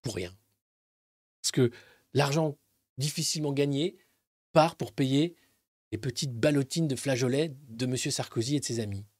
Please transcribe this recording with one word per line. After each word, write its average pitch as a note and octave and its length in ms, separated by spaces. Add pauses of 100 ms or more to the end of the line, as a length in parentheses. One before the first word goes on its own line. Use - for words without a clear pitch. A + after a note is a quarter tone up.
pour - 100
rien. F#2 240 (1040)
Parce - 100
que B2 200 (420)
l'argent C#3+ 460 (400)
difficilement D3 540
gagné C#3+ 440 (540)
part D#3+ 240
pour - 180
payer C#3+ 420 (560)
les G#2+ 60
petites B2 380
ballotines D3 520
de C3+ 80
flageolets C3 600 (140)
de A2+ 180
monsieur B2+ 240
Sarkozy C3 460
et - 20
de B2+ 60
ses A#2 160
amis. G2+ 260 (120)